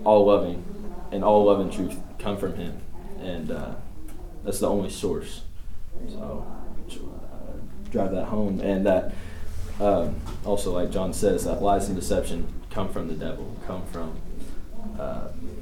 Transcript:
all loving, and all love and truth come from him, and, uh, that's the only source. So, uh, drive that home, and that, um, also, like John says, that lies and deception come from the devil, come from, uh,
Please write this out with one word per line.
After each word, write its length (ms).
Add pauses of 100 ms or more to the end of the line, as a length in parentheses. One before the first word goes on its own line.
all 220
loving, 400 (460)
and 120
all 220
love 140
and 120
truth 240 (220)
come 200
from 180
him, 180 (480)
and, 300
uh, 240 (680)
that's 160
the 80
only 220
source. 540 (640)
So, 360 (880)
uh, 600
drive 220
that 120
home, 360
and 260
that, 260 (680)
um, 360 (280)
also, 300
like 160
John 240
says, 300
that 180
lies 260
and 80
deception 520 (240)
come 180
from 180
the 60
devil, 320 (220)
come 240
from, 220 (840)
uh, 280 (340)